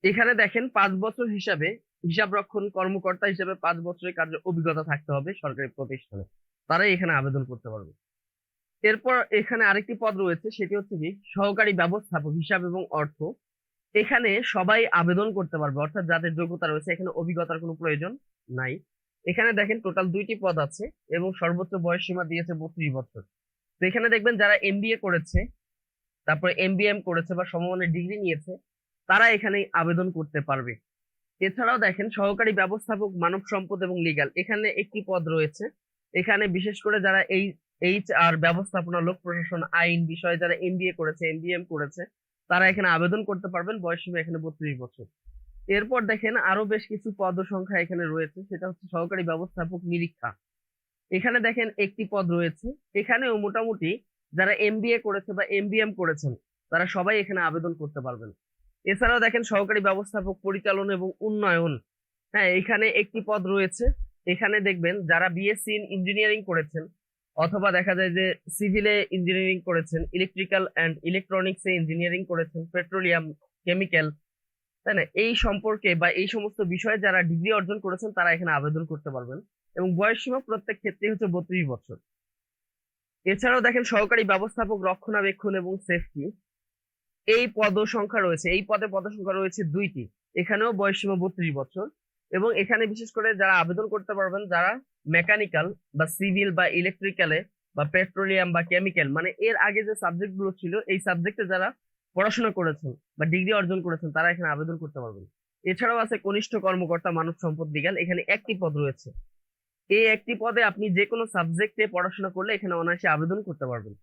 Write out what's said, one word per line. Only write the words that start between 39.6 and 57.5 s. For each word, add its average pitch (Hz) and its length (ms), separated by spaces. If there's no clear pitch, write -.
আইন 170 200
বিষয়ে 170 300
যারা 170 120
এমবিএ 185 340
করেছে, 160 220
এমবিএম 170 300
করেছে, 147 300
তারা 180 200
এখানে 185 260
আবেদন 175 320
করতে 190 260
পারবেন। 185 300
বয়স 170 180
সীমা 175 180
এখানে 165 240
বত্রিশ 151 400
বছর। 120 220
এরপর 240 240
দেখেন 220 220
আরো 202 120
বেশ 214 200
কিছু 214 160
পদ 185 160
সংখ্যা 190 320
এখানে 170 220
রয়েছে, 156 320
সেটা 180 200
হচ্ছে 185 240
সহকারী 175 380
ব্যবস্থাপক 170 500
নিরীক্ষা। 170 400
এখানে 233 360
দেখেন 226 220
একটি 202 180
পদ 196 140
রয়েছে, 170 300
এখানেও 240 340
মোটামুটি 202 460
যারা 190 200
এমবিএ 220 400
করেছে 196 320
বা 202 60
এমবিএম 214 320
করেছেন, 151 320
তারা 170 140
সবাই 196 260
এখানে 190 260
আবেদন 165 320